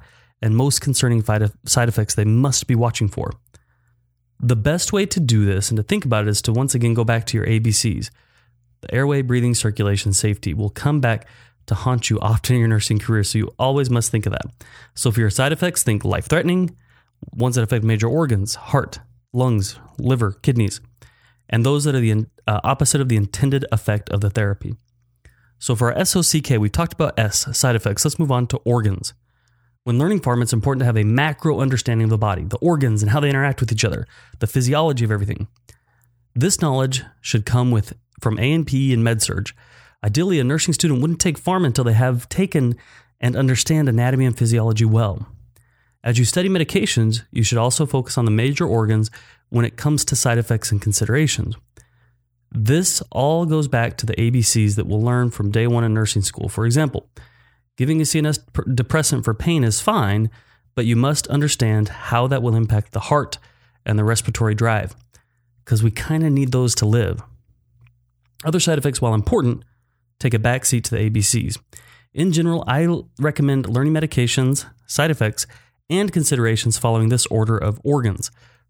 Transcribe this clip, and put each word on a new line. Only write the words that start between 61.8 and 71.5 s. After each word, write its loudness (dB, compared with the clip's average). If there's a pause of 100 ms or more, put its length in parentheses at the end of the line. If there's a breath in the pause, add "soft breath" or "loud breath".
how -2
that 0
will 2
impact 0
the -6
heart -2 (460 soft breath)
and 0
the 2
respiratory 0
drive, 0 (720 soft breath)
'cause 2
we 4
kinda 0
need 2
those 0
to 0
live. 0 (1200)
Other 0
side 2
effects, -2
while 2
important, 0 (560)
take 0
a 2
backseat 0
to -8
the -2
A 0
B 0
Cs. -2 (560 loud breath)